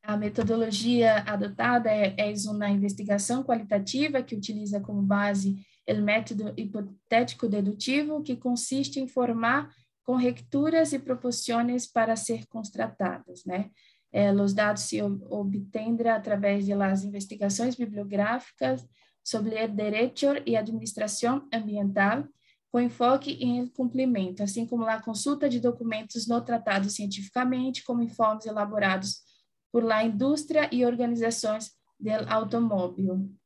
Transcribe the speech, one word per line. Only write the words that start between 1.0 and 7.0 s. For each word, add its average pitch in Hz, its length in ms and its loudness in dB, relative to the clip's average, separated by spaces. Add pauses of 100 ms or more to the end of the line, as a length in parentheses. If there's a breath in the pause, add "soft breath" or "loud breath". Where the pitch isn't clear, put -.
adotada 214 640 0
é, 202 260 2
é 208 160 0 (160)
uma 208 220 -2
investigação 202 720 0
qualitativa 247 800 0
que 240 140 -8
utiliza 202 440 -4
como 202 220 -2
base 196 540 2 (320 loud breath)
o 214 120 0
método 208 560 0
hipotético 226 920 -2